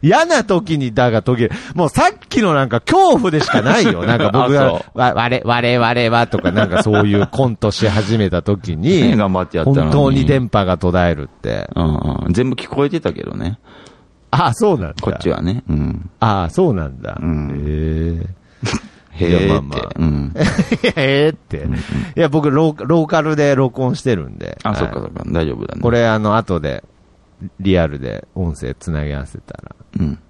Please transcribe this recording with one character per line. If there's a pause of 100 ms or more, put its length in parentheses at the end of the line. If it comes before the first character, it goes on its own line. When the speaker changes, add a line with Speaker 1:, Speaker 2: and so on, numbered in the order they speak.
Speaker 1:
嫌
な
時
に、
だ
が
途
切
れ、 (220)
も
う
さ
っ (100)
き
の
な
ん
か
恐
怖
で
し
か
な
い
よ。
Speaker 2:
<laughs>
Speaker 1:
な
ん
か
僕
が、
Speaker 2:
あ、
そ
う。
Speaker 1:
わ-、
我
々
は
と
か、
な
ん
か
そ
う
い
う
コ
ン
ト
し
始
め
た
時
に、
Speaker 2:
ね、
頑
張
っ
て
や
っ
た
の
に。
Speaker 1:
本
当
に
電
波
が
途
絶
え
る
っ
て。
Speaker 2:
う
ん、 (300)
う
ん。
全
部
聞
こ
え
て
た
け
ど
ね。 (720)
Speaker 1:
あ、
そ
う
な
ん
だ。
Speaker 2:
こ
っ
ち
は
ね。
う
ん。 (100)
Speaker 1:
あ、
そ
う
な
ん
だ。
Speaker 2:
う
ん。 (160)
Speaker 1:
へ
え。 (800)
Speaker 2:
へ
え
っ
て。
Speaker 1:
い
や、
ま
あ
ま
あ。
Speaker 2:
う
ん。
Speaker 1:
<laughs>
へ
え
っ
て。
Speaker 2:
う
ん、
う
ん。
Speaker 1:
い (340)
や、
僕、
ロ
ー-、
ロ
ー
カ
ル
で
録
音
し
て
る
ん
で。
Speaker 2:
あ、
Speaker 1:
は
い。
Speaker 2:
そ
っ
か
そ
っ
か。
大
丈
夫
だ
ね。
Speaker 1:
こ
れ、
あ
の、
後
で、 (760)
リ
ア
ル
で
音
声
つ
な
ぎ
合
わ
せ
た
ら、 (240)
Speaker 2:
う
ん。 (100)